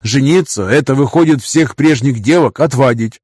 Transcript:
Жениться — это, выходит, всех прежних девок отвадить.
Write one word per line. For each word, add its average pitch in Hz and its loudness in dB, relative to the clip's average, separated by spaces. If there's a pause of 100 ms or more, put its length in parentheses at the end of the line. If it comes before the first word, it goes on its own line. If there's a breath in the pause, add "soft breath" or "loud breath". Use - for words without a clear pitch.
Жениться — 139 0
это, 135 0
выходит, 143 2
всех - -2
прежних 135 0
девок 135 0
отвадить. 123 0